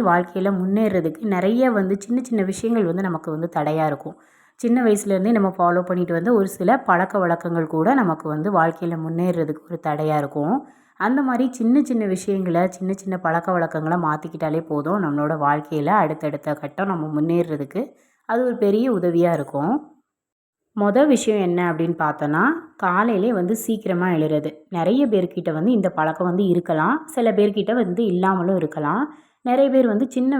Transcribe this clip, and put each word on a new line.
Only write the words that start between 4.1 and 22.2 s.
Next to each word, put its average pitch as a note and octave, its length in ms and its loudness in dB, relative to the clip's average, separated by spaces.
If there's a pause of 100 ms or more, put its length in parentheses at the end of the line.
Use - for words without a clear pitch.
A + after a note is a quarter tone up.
சின்ன A#3+ 240 2
வயசுலேருந்தே G3+ 560 2
நம்ம F#3+ 180 2
ஃபாலோ F3+ 300 2
பண்ணிட்டு F3 320 0
வந்த G#3 140 2
ஒரு G3 160 2 (100)
சில G#3+ 200 2 (120)
பழக்க F#3 280 2
வழக்கங்கள் E3+ 580 0
கூட D#3+ 120 2 (140)
நமக்கு E3 320 -2
வந்து E3 240 -2
வாழ்க்கையில E3 480 0
முன்னேறதுக்கு E3 640 -2
ஒரு E3+ 100 -10 (100)
தடையா D3+ 340 0
இருக்கும். D3 320 -2 (440)
அந்த A#3 280 0
மாதிரி B3+ 240 0
சின்ன A#3 320 2
சின்ன A#3+ 220 -2
விஷயங்களை, F#3 640 0
சின்ன F#3 240 -6
சின்ன F#3+ 240 -6
பழக்க E3+ 340 -2
வழக்கங்களை E3 460 0
மாத்திக்கிட்டாலே D#3+ 680 -2
போதும், D#3 360 -2
நம்மளோட D3 300 0 (120)
வாழ்க்கையில D3+ 440 -2 (120)
அடுத்தடுத்த D3+ 520 -4
கட்டம் F#3 380 -6
நம்ம D#3+ 220 -4
முன்னேறதுக்கு D#3+ 680 -2 (480)
அது A#3 140 0
ஒரு B3 140 0
பெரிய G#3 360 2
உதவியா F3 400 2
இருக்கும். D3 400 -2 (1000)
மொத G#3 320 4
விஷயம் A3+ 400 2
என்ன F3 200 0
அப்படின்னு E3 340 -2
பார்த்தோன்னா, D3+ 420 0 (340)